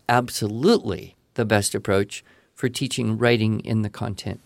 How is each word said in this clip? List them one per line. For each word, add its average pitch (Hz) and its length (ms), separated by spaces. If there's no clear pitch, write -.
absolutely 117 1080
the 117 120
best 107 300
approach 101 480
for 127 140
teaching 117 480
writing 110 420
in 110 220
the 104 80
content - 560